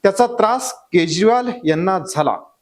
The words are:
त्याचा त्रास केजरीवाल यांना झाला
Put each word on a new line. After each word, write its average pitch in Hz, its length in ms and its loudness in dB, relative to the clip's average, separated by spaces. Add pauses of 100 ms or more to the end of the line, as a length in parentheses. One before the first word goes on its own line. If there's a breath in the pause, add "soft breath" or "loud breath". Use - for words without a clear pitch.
त्याचा 196 240 2
त्रास 240 460 -2
केजरीवाल 196 760 0 (140)
यांना 175 340 0
झाला 143 380 -2 (260)